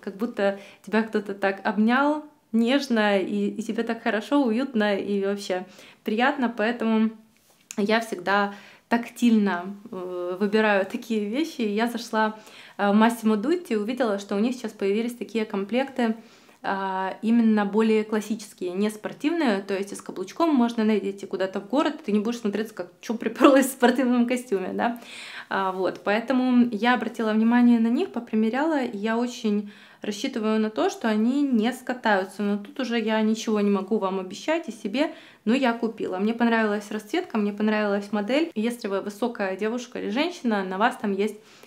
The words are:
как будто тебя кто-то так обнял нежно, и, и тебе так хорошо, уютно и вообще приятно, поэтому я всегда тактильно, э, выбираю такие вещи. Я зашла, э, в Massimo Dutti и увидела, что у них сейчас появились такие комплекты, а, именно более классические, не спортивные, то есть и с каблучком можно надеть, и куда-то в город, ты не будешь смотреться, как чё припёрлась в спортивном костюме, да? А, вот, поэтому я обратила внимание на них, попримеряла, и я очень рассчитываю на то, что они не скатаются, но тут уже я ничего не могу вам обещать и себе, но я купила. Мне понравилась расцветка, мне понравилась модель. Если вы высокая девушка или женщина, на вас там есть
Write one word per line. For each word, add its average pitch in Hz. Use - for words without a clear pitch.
как 190
будто 202
тебя 214
кто-то 208
так 196
обнял 254
нежно, 226
и, 202
и 202
тебе 220
так 233
хорошо, 226
уютно 214
и 202
вообще 196
приятно, 240
поэтому 220
я 214
всегда 202
тактильно, 214
э, 180
выбираю 208
такие 214
вещи. 285
Я 214
зашла, 220
э, 202
в 202
Massimo 220
Dutti 277
и -
увидела, 214
что 202
у -
них 240
сейчас 220
появились 226
такие -
комплекты, 220
а, 190
именно 220
более 214
классические, 214
не 208
спортивные, 214
то 196
есть 196
и -
с -
каблучком 294
можно 233
надеть, 196
и 190
куда-то 190
в 202
город, 311
ты 202
не 214
будешь 233
смотреться, 208
как 175
чё 233
припёрлась 262
в -
спортивном 240
костюме, 240
да? 226
А, 196
вот, 185
поэтому 247
я 233
обратила 226
внимание 233
на 226
них, 311
попримеряла, 247
и 220
я 220
очень 208
рассчитываю 220
на 214
то, 294
что -
они 233
не 247
скатаются, 214
но 202
тут -
уже 233
я 220
ничего 220
не 202
могу 196
вам 190
обещать 302
и 208
себе, 269
но 214
я 262
купила. 190
Мне 220
понравилась 220
расцветка, 233
мне 208
понравилась 208
модель. 240
Если 226
вы 196
высокая 202
девушка 220
или 190
женщина, 240
на 185
вас 240
там 202
есть 208